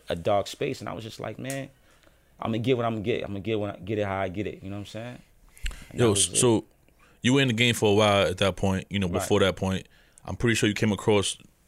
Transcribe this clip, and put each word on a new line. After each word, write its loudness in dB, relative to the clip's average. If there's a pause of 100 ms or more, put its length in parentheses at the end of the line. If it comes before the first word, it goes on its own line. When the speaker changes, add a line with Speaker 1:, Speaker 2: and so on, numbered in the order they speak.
Speaker 1:
a -2
dark 0
space, -6
and -10
I -8
was -10
just -14
like, -10
"Man, -8 (720)
I'ma -2
get 2
what 0
I'ma -2
get. -2
I'ma -8
get -2
what -6
I, -16
get -6
it -2
how -4
I -2
get -6
it." -10
You -12
know -10
what -10
I'm -12
saying? -14 (720)
And -14
Speaker 2:
Yo, 6
Speaker 1:
that 6
was 2
it. -6
Speaker 2:
so 4 (560)
you 2
were 4
in 2
the 2
game 4
for 2
a 6
while 6
at -2
that 2
point, 0
you -4
know, 0
Speaker 1:
Right. -2
Speaker 2:
before 2
that 4
point. -2 (380)
I'm -8
pretty 2
sure 2
you 0
came 2
across, 2 (320)